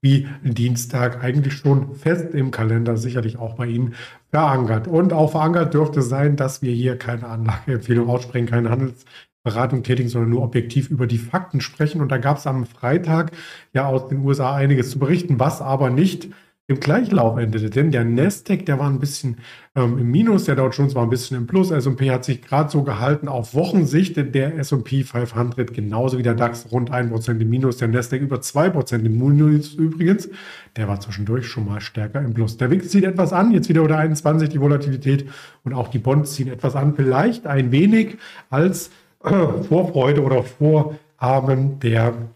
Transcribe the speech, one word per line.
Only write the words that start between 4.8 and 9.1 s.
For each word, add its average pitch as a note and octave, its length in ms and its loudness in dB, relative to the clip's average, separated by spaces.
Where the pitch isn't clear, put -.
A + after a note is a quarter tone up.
Und F3 280 2
auch D#3 160 4
verankert D#3+ 420 2
dürfte D3 300 2
sein, C#3 340 0
dass C3+ 240 -4
wir B2+ 120 -2
hier B2 240 0
keine A#2+ 300 -8
Anlageempfehlung A#2 840 -2
aussprechen, B2 360 -2
keine A#2 220 0
Handelsberatung A#2+ 1120 -4